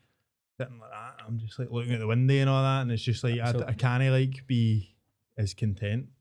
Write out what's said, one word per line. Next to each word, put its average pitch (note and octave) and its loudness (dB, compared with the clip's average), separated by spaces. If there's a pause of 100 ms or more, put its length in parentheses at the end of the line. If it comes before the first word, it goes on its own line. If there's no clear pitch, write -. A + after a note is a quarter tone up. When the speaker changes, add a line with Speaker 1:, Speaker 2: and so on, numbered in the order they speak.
(600)
Speaker 1:
sitting B2 -10
like A2 -20
that, A2 -16
I'm A#2 -6
just, A2+ -10
like, B2+ -6
looking A#2+ -2
at A#2 0
the A2 -2
window B2+ 4
and C3+ 4
all C3+ 4
that, C3+ 2
and B2 -2
it's A2+ -2
just, A2+ -2
like, A#2+ 0
I, A#2+ 0
Speaker 2:
So A#2+ 0
Speaker 1:
I A#2 -4
can't, B2 0
like, C3 0
be A2+ 2 (440)
as G2+ -2
content G#2+ -4 (140)